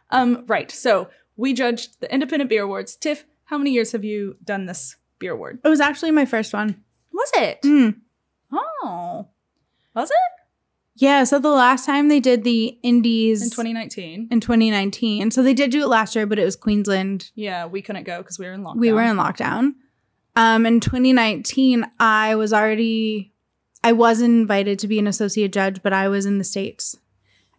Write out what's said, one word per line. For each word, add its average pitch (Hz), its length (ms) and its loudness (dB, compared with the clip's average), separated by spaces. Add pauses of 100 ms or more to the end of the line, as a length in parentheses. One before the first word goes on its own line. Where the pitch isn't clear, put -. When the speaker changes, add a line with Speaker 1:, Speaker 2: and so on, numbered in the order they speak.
(100)
Speaker 1:
Um, 240 360 0
right. 196 260 -2
So 190 360 0 (280)
we 262 180 -2
judged 240 460 -4
the - 120 -10
Independent 277 380 -2
Beer 214 140 0
Awards. 196 320 -8
Tiff, 294 280 -6 (200)
how 302 140 -8
many 285 120 -2
years 233 220 0
have 208 120 -6
you 208 400 -8
done 196 220 -6
this - 300 -12 (240)
beer 180 120 -8
award? 117 320 -12
Speaker 2:
It 285 40 4
was 311 120 4
actually 294 300 -2
my 302 140 4
first 220 280 -4
one. 208 300 -6 (300)
Speaker 1:
Was 480 240 -4
it? 247 260 -2
Speaker 2:
Mm. 277 380 4 (520)
Speaker 1:
Oh. 247 760 -8 (680)
Was 269 160 -4
it? 571 60 2 (800)
Speaker 2:
Yeah, 277 280 4
so 285 140 2
the 285 120 2
last 262 340 4
time 285 240 2
they 294 120 4
did 247 240 2
the 233 380 0
Indies 226 600 2
Speaker 1:
In 233 80 -2
twenty 226 220 -6
nineteen. 202 580 -12
Speaker 2:
In 233 100 2
twenty 226 300 2
nineteen. 208 520 -2
And 214 120 0
so 262 80 2
they 254 100 6
did 262 180 2
do 294 120 0
it 277 60 0
last 220 280 0
year, 214 100 -2
but 208 120 -2
it 196 60 2
was 185 120 -2
Queensland. 196 800 -2
Speaker 1:
Yeah, 185 320 -10
we 190 160 -10
couldn't 196 220 -12
go 180 180 -10
'cause - 160 -16
we 185 80 -12
were 185 60 -14
in 190 120 -12
lockdown. 160 140 -10
Speaker 2:
We 226 140 4
were 220 100 2
in 226 140 2
lockdown. 202 580 -2 (640)
Um, 226 280 4
in 226 160 4
twenty 254 320 2
nineteen, 240 720 2 (160)
I 220 360 2
was 214 180 0
already, 220 800 0 (500)
I 233 80 6
was 226 300 4
invited 208 560 2
to 208 100 -6
be 214 100 0
an 208 80 0
associate 202 460 -2
judge, 190 300 -2
but 196 100 0
I 190 160 0
was 196 160 -2
in 202 140 -2
the 190 60 -2
States. - 520 -8 (640)